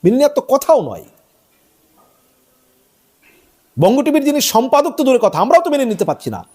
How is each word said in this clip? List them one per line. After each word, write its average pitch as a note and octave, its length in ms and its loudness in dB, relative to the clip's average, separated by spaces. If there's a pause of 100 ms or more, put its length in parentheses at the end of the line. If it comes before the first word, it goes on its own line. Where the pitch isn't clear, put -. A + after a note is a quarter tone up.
মেনে G#3 120 4
নেওয়ার C#4+ 180 2
তো C4+ 60 0
কথাও C4+ 420 0
নয়। A2+ 220 -10 (2750)
বঙ্গ A#3 220 2
টিভির D4 220 0
যিনি D4 160 0
সম্পাদক C#4 500 0
তো D4+ 140 -4
দূরের B3+ 160 2
কথা, G3 180 0
আমরাও D#4 240 2
তো E4+ 80 -4
মেনে C#4 140 0
নিতে G#3 200 -2
পারছি C#3 260 -8
না F2+ 240 -14